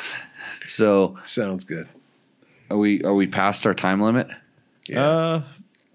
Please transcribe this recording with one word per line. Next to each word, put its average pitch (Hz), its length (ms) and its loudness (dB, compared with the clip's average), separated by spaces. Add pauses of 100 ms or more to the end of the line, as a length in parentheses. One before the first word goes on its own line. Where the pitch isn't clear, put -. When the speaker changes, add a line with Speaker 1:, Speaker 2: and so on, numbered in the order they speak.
(680)
Speaker 1:
So 98 560 4
Speaker 2:
Sounds 95 400 -4
good. 82 240 -12 (840)
Speaker 1:
are 104 80 -2
we, 104 240 2
are 98 120 0
we 98 120 4
past 98 400 0
our 98 80 4
time 95 260 0
limit? 113 280 2 (600)
Speaker 2:
Yeah. 131 160 -2
Speaker 3:
Uh, 160 380 0 (520)